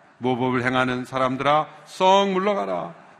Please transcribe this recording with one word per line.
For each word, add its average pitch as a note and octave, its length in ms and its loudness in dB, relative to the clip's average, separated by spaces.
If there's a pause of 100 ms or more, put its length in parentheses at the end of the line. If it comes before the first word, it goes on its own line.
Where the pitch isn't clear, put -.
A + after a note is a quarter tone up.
(200)
모범을 B2+ 440 0
행하는 B2+ 400 0
사람들아, C3+ 800 -2
썩 G3 460 2
물러가라. F#3+ 600 -2 (260)